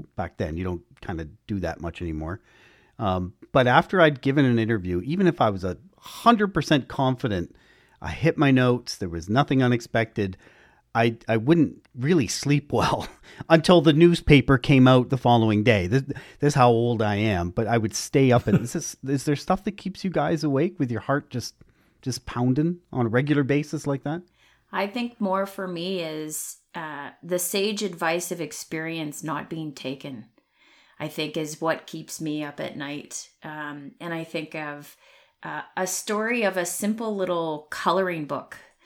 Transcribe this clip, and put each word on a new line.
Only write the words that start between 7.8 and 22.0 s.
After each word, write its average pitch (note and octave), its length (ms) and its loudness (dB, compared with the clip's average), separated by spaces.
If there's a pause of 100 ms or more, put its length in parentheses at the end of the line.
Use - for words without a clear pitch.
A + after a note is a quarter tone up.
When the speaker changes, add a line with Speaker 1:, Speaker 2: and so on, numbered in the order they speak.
Speaker 1:
I - 100 -8
hit - 260 0
my C#3+ 140 4
notes, B2+ 460 2
there G2+ 100 -6
was E2+ 220 -8
nothing C3+ 340 2
unexpected, A2+ 720 0 (580)
I, A#2 240 2 (100)
I A2+ 100 2
wouldn't B2+ 480 2 (100)
really C3+ 320 2
sleep C#3+ 460 -2
well G2 340 0 (200)
<laughs> - 220 -12
until E3+ 320 6
the D3+ 120 6
newspaper D3+ 640 6
came B2+ 320 6
out B2+ 200 6
the C3+ 80 0
following A2+ 460 4
day. G#2 240 4
This, C3 160 0
this C3+ 140 -10 (240)
is D3 140 2
how B2 140 6
old A#2 320 2
I G#2 140 0
am, G2 360 0
but A2+ 160 -2
I A#2 100 2
would G#2+ 180 -2
stay C3+ 360 2
up. A#2+ 160 4
And G#2 140 4
is A#2+ 120 -6
this, - 260 -8
<laughs> - 80 -14
is C#3 180 -2
there D3 120 2
stuff - 260 -2
that G3+ 140 -6
keeps - 260 -10
you G3 60 -2
guys D#3+ 340 -2
awake D#3 360 0
with B2+ 120 -2
your A2 100 -4
heart C#3+ 280 -2
just, - 240 -10 (480)